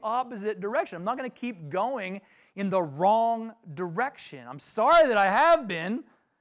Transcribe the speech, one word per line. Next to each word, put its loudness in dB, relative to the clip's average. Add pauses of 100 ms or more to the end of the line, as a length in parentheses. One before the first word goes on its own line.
opposite -6
direction. -4
I'm -10
not -4
gonna -6
keep -10
going -4 (340)
in -4
the 2
wrong 0 (200)
direction. -8
I'm -14
sorry 6
that 2
I 6
have 4
been. -4 (380)